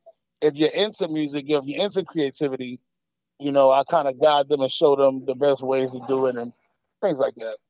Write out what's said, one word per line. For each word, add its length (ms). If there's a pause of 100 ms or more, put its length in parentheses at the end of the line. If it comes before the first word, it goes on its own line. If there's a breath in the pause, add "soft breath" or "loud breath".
(400)
if 140
you're 160
into 380
music, 400
if 160
you're 200
into 200
creativity, 760 (580)
you 140
know, 180
I 140
kinda 300
guide 340
them 120
and 100
show 260
them 300
the 80
best 280
ways 280
to 160
do 200
it 100
and 160 (500)
things 160
like 160
that. 240 (120)